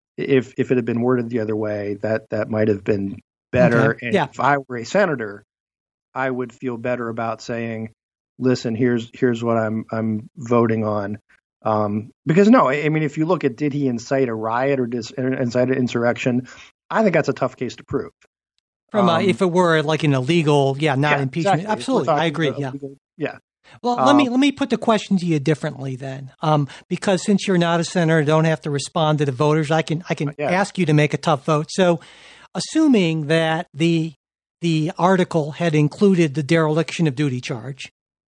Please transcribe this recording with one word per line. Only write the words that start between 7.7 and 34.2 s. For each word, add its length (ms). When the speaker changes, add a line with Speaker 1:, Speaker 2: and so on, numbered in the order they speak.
Speaker 1:
"Listen, 360
here's, 400
here's 280
what 140
I'm, 340
I'm 460
voting 480
on." 340
Um, 480
because 240
no, 180
I, 160
I 40
mean, 140
if 160
you 80
look 180
at, 120
did 160
he 140
incite 420
a 60
riot 460
or 60
dis-, 260
in-, 220
incite 340
an 60
insurrection, 760
I 120
think 120
that's 140
a 60
tough 220
case 200
to 80
prove. 280
Speaker 2:
From, 180
uh, 100
Speaker 1:
Um, 60
Speaker 2:
if 160
it 100
were, 320
like, 200
an 120
illegal, 640
yeah, 180
not 220
Speaker 1:
Yeah, 40
Speaker 2:
impeachment. 380
Speaker 1:
exactly. 20
If 60
we're 40
Speaker 2:
Absolutely. 360
I 80
Speaker 1:
talking 120
Speaker 2:
agree. 200
Speaker 1:
about 120
Speaker 2:
Yeah. 120
Speaker 1:
legal, 240
yeah. 200
Speaker 2:
Well, 220
let 120
me, 100
Speaker 1:
Um, 60
Speaker 2:
let 80
me 100
put 200
the 80
question 400
to 80
you 120
differently 560
then. 380
Um, 240
because 340
since 240
you're 100
not 220
a 60
senator, 400
don't 220
have 160
to 80
respond 480
to 60
the 80
voters, 380
I 120
can, 260
I 60
can 160
Speaker 1:
Uh, 80
yeah. 120
Speaker 2:
ask 260
you 100
to 60
make 220
a 40
tough 260
vote. 260
So, 300
assuming 760
that 440
the, 420